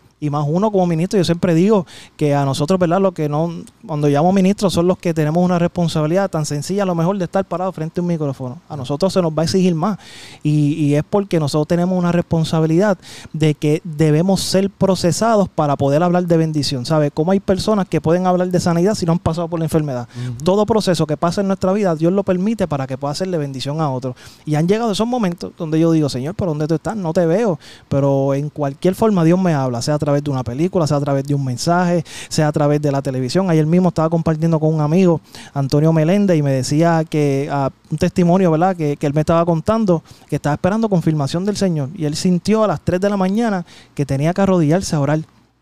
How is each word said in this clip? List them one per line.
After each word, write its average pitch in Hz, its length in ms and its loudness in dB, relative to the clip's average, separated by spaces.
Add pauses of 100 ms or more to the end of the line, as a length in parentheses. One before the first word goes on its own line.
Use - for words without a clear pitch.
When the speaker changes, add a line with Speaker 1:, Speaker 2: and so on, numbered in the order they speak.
(180)
Speaker 1:
Y 151 120 -4
más 147 180 -2
uno 190 240 0
como 185 160 2
ministro, 175 320 0
yo 156 60 2
siempre 170 280 0
digo 190 320 4 (300)
que 147 180 0
a 139 120 2
nosotros, 147 340 0
¿verdad? 180 220 2
Los 190 120 2
que 151 140 -4
no, 160 240 -2 (340)
cuando 147 220 -2
llamo 147 240 2
ministros 196 400 2
son 170 160 0
los 185 100 2
que 170 160 -2
tenemos 160 300 0
una 180 160 2
responsabilidad 175 720 0
tan 156 140 -4
sencilla 175 380 -4
a - 20 -2
lo 180 100 -2
mejor 175 220 0
de 180 80 -4
estar 196 180 -2
parado 180 300 -6
frente 160 260 -8
a - 20 -2
un 175 60 -2
micrófono. 147 520 -6 (100)
A 151 80 -12
nosotros 185 340 -2
se 190 100 0
nos 160 120 0
va 156 80 0
a 165 40 0
exigir 185 300 2
más. 180 240 -2 (420)
Y, 151 340 2
y 143 200 0
es 151 120 0
porque 202 300 0
nosotros 151 300 0
tenemos 180 320 0
una 175 140 0
responsabilidad 165 840 0 (360)
de 151 220 0
que 151 280 0
debemos 160 580 2
ser 196 280 0
procesados 190 800 0
para 147 260 0
poder 143 260 2
hablar 180 240 2
de 170 120 4
bendición, 147 480 0
¿sabe? 151 260 2
Como 165 220 0
hay 202 80 2
personas 190 460 0
que 160 120 -2
pueden 180 260 2
hablar 180 240 2
de 180 120 0
sanidad 175 340 2
si 190 100 -6
no 165 60 2
han 170 80 2
pasado 165 300 -2
por 170 100 -4
la 160 60 -2
enfermedad. 143 500 -2
Speaker 2:
Ujú. 123 300 -8
Speaker 1:
Todo 202 200 4
proceso 190 400 0
que 147 120 -2
pasa 175 240 0
en 196 60 0
nuestra 190 260 0
vida, 196 200 0
Dios 165 200 0
lo 196 100 0
permite 190 460 -2
para 135 180 -4
que 131 100 -8
pueda 143 160 -4
ser 190 160 -4
de 175 80 -2
bendición 139 440 -4
a 147 100 0
otros. 127 240 -6 (300)
Y 151 100 -2
han 160 100 2
llegado 220 280 0
esos 208 140 -2
momentos 196 500 -4
donde 160 200 -2
yo 165 140 4
digo, 156 160 2
"Señor, 131 280 -6
¿pero 180 160 -4
dónde 151 160 -4
tú 160 80 0
estás? 180 200 -6
No 175 160 -6
te 175 140 2
veo". 180 340 0 (300)
Pero 139 440 0
en 143 160 -4
cualquier 147 460 -4
forma 208 300 2
Dios 170 140 4
me 180 140 0
habla, 127 280 -2
sea 151 140 -2
a 147 40 0
través 147 240 0
de 160 80 -6
una 131 120 -2
película, 160 440 -2
sea 147 100 0
a 139 40 0
través 139 240 -2
de 143 100 -2
un 139 80 -2
mensaje, 170 600 0 (240)
sea 156 180 0
a 151 40 0
través 147 300 2
de 147 100 0
la 139 100 -2
televisión. 139 480 -2
Ayer 156 160 2
mismo 175 240 4
estaba 160 200 0
compartiendo 165 500 0
con 156 140 0
un 156 60 -2
amigo, 165 400 2 (340)
Antonio 147 380 2
Meléndez, 175 460 2
y 147 60 2
me 139 100 0
decía 160 560 2
que, 147 420 0
ah, 135 180 0 (220)
un 156 60 -4
testimonio, 175 540 2
¿verdad? 180 240 2
Que, 147 220 -2
que 151 100 -2
él 139 60 0
me 156 80 0
estaba 170 240 2
contando 175 580 0 (260)
que 147 80 -4
estaba 147 180 -2
esperando 208 340 -2
confirmación 165 540 0
del 202 140 -4
Señor. 156 380 -2
Y 165 100 -6
él 147 100 -2
sintió 190 480 0
a 208 40 2
las 156 140 -2
tres 180 200 -2
de 202 80 0
la 202 80 -2
mañana 190 480 -2 (300)
que 143 100 -2
tenía 139 280 0
que 196 80 0
arrodillarse 180 540 2
a 147 60 0
orar. 147 180 0 (420)